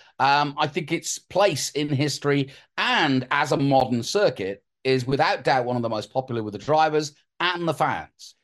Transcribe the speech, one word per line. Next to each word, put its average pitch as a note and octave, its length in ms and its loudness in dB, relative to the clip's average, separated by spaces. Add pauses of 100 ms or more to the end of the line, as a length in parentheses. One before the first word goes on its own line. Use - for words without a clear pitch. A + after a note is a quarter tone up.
(200)
um, C#3+ 380 2
I D3+ 100 0
think D3 240 -6
its - 260 -6
place F#3 540 0
in D3 180 -4
history C#3+ 600 0 (260)
and F3+ 540 2
as D3 220 2
a D3 40 2
modern B2+ 460 2
circuit G#2 600 -2 (200)
is C3 240 0
without D3+ 360 0
doubt C3+ 220 2
one B2 120 -2
of A#2+ 40 -2
the A2+ 80 -4
most G#2+ 240 -6
popular B2 300 -4
with G#2 100 -8
the G2+ 60 -10
drivers D3+ 540 2 (260)
and F3 280 -2
the D#3 60 0
fans. A2+ 720 -4